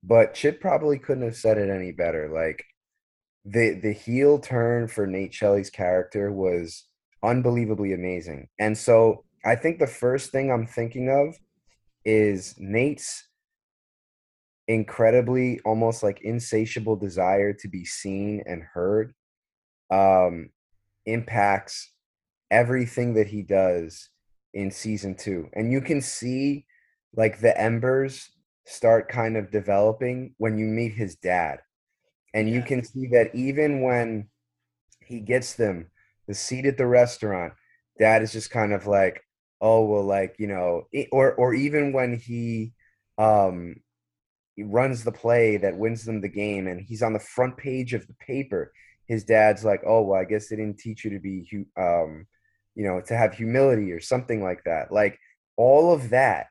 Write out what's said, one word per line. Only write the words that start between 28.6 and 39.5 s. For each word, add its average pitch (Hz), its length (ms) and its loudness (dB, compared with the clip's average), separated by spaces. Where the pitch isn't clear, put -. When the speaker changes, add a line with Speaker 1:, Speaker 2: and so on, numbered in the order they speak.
Speaker 1:
start 113 440 2
kind 113 280 -2
of 98 160 -6
developing 107 840 0
when 107 200 -2
you 110 80 -2
meet 110 260 -2
his 101 220 -6
dad. 85 460 -2
And 107 160 0
you 120 80 0
Speaker 2:
Yeah. 123 80 -4
Speaker 1:
can 127 180 -2
see 131 280 -10
that 120 220 4
even 139 460 0
when 117 480 0
he 120 200 -12
gets 123 340 -2
them 95 360 -2
the 101 80 -10
seat 127 320 -6
at 135 100 0
the 131 100 0
restaurant, 110 680 2
dad 110 240 6
is 110 100 -4
just 110 180 -8
kind 107 220 0
of 101 160 -4
like, 98 340 2